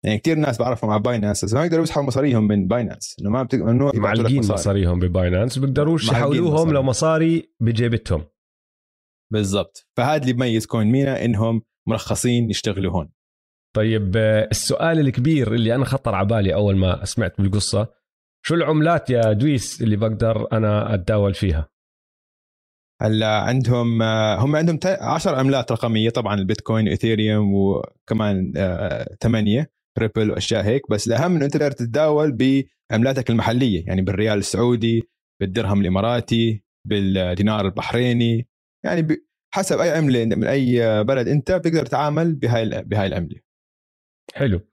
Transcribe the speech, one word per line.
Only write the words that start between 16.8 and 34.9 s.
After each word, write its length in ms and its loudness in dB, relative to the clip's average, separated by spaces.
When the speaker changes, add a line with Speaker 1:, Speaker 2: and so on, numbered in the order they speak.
Speaker 2:
سمعت 360 -2
بالقصة، 520 0
شو 100 0
العملات 540 2
يا 240 4
دويس 480 0
اللي 140 2
بقدر 560 -2
أنا 420 0
أتداول 400 0
فيها؟ 360 -2
Speaker 1:
هلا 380 0
عندهم، 640 0
آه، 340 0
هم 200 0
عندهم 220 2
تا-، 240 -2
عشر 340 -2
عملات 360 0
رقمية، 380 0
طبعًا 260 -2
البيتكوين، 520 -2
إيثيريوم، 680 0
وكمان، 1040 -2
آه، 600 -4
تمانية، 520 0
ريبل 320 0
وأشياء 340 -2
هيك. 260 0
بس 160 -2
الأهم 280 0
إنه 100 0
أنت 120 -2
تقدر 140 0
تتداول 600 0
بعملاتك 960 0
المحلية، 580 0
يعني 140 0
بالريال 360 0
السعودي، 720 0